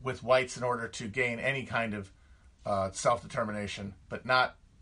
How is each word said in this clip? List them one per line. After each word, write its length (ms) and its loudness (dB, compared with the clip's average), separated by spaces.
with 220 -4
whites 320 4
in 80 -4
order 240 0
to 180 -8
gain 320 0
any 260 0
kind 300 -2
of, 180 -8
uh, 260 2
self-determination, 1040 -2
but 180 -8
not 300 4